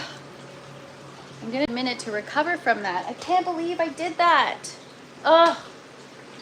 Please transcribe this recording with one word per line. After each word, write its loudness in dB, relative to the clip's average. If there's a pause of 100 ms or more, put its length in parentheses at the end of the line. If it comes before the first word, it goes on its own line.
(1400)
I'm -12
gonna -4
need 2
a -6
minute -4
to -10
recover -2
from 0
that. -2
I -8
can't 0
believe -4
I 0
did -6
that. 4 (640)
Ugh. 8 (840)